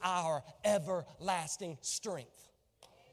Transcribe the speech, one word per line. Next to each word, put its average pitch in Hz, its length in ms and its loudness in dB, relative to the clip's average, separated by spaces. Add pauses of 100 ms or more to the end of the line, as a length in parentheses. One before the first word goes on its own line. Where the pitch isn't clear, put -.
our 170 420 2 (200)
everlasting 175 1160 0
strength." - 680 -6 (640)